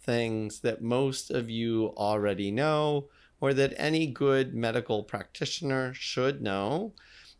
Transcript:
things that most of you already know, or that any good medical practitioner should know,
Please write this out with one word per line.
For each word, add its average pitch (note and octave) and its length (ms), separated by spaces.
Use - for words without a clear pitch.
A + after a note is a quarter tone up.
things A2+ 580
that A2+ 220
most C3 500
of A#2+ 180
you A2+ 480
already G#2 540
know, D3 540
or C#3 140
that C3+ 240
any D#3 300
good C3+ 460
medical A#2 500
practitioner C3 920
should C3+ 480
know, A2 520